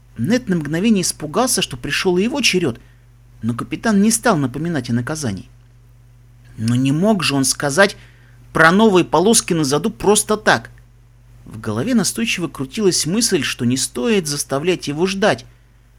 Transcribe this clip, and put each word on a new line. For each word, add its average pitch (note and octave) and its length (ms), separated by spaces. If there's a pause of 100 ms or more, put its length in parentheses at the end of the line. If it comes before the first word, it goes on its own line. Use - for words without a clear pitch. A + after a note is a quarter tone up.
(180)
Нед G3+ 320
на F3+ 80
мгновение F3 440
испугался, E3+ 600
что - 140
пришёл F3 420
и F#3+ 40
его C4 180
черёд, F3 380 (640)
но A#2 140
капитан G3 460
не A3 100
стал A3+ 260
напоминать C#3 540
о - 20
наказании. B2 560 (1080)
Но A2+ 180
не C3+ 160
мог F#3 320
же C#3 100
он C3+ 120
сказать D3+ 520 (560)
про D#3+ 180
новые F#3+ 340
полоски F#3 480
на D#3+ 100
заду D3 260
просто G#3 480
так. G#3 320 (760)
В A2 140
голове A2+ 360
настойчиво G#3 520
крутилась D#3+ 600
мысль, F#3+ 340
что B2 240
не B2 120
стоит G#3+ 500
заставлять D3 600
его D3+ 200
ждать, F#3+ 380 (540)